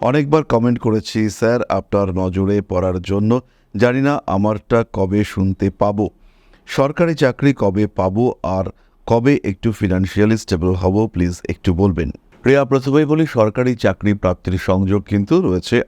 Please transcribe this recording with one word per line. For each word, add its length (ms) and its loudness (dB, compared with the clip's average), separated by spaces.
অনেকবার 340 2
কমেন্ট 320 2
করেছি 340 -2
স্যার 220 0
আপনার 300 -2
নজরে 360 0
পড়ার 260 -2
জন্য, 220 0
জানি 340 2
না 60 0
আমারটা 440 0
কবে 240 0
শুনতে 340 -2
পাবো, 240 0
সরকারি 460 0
চাকরি 280 2
কবে 220 0
পাবো, 260 0
আর 100 -2
কবে 260 4
একটু 160 -6
ফিনান্সিয়ালি 640 0
স্টেবল 280 0
হব, 140 0
প্লিজ 220 0
একটু 160 -2
বলবেন। 280 0
রিয়া, 240 4
প্রথমেই 400 2
বলি, 140 2
সরকারি 340 2
চাকরি 280 0
প্রাপ্তির 340 -2
সংযোগ 340 0
কিন্তু 240 2
রয়েছে 280 0